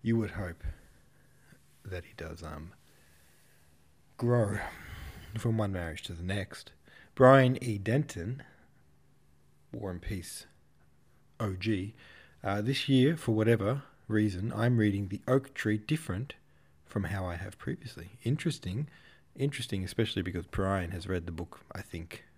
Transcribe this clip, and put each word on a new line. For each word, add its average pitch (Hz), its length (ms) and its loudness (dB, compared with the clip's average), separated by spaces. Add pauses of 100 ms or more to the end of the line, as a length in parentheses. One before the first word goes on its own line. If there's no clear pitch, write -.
You 113 140 4
would 110 140 0
hope 90 340 -8 (1200)
that 92 220 -10
he - 100 -20
does, 82 260 -12
um, 78 300 -12 (1400)
grow 117 420 2 (800)
from 113 220 0
one 101 140 0
marriage 85 320 -6
to 87 100 -12
the 85 80 -10
next. 95 500 -6 (420)
Brian 131 480 8
E. 113 140 -2
Denton, 113 640 -2 (1300)
War 104 180 -8
and 90 100 -8
Peace - 460 -8 (920)
O 104 140 0
G, 98 420 -2 (480)
uh, 101 200 0
"This 135 260 0
year, 135 260 8
for 120 180 -2
whatever 110 500 4 (260)
reason, 107 460 0
I'm 117 240 2
reading 101 300 2
The 104 200 -8
Oak 135 240 2
Tree 107 240 0
different 120 560 -4 (540)
from - 180 -2
how 95 220 -2
I 87 80 -4
have 98 240 -10
previously." - 540 -10 (120)
Interesting. 135 640 -2 (480)
Interesting, 117 480 -2
especially 104 380 -2
because 90 240 -4
Brian 95 460 0
has 85 160 -8
read 90 180 -2
the 87 40 -6
book, 85 300 -10 (120)
I 95 100 -10
think - 420 -12 (140)